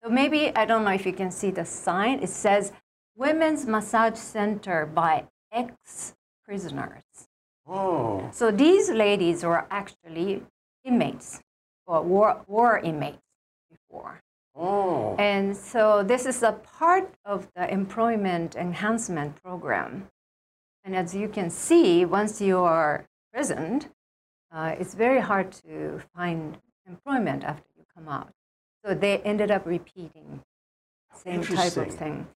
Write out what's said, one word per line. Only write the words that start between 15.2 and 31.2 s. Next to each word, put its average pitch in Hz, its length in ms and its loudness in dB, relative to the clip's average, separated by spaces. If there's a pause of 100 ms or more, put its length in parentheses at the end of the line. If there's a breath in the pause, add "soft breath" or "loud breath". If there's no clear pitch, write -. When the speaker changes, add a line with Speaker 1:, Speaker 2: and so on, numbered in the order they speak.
Speaker 1:
so 214 460 2
this 247 240 0
is 247 160 -2
a 220 100 4
part 370 600 0 (100)
of 202 300 -6
the 180 180 -4
employment 196 840 -2
enhancement 175 840 -4
program. 160 680 -6 (720)
And 190 140 -6
as 175 180 -4
you 208 140 -4
can 196 220 -6
see, 180 540 6
once 208 360 0
you 190 180 4
are 165 480 2 (260)
imprisoned, 220 560 -4 (640)
uh, 160 280 -4
it's 185 140 -8
very 240 260 2
hard 196 320 -2
to 156 480 -10 (160)
find 165 420 -6 (300)
employment 180 560 -4
after 147 240 -10 (100)
you - 60 -20 (100)
come 160 140 -20
out. - 220 -10 (540)
So 196 100 -2
they 202 240 0
ended 208 340 -2
up 190 140 -2
repeating 160 760 -10 (680)
the - 80 -20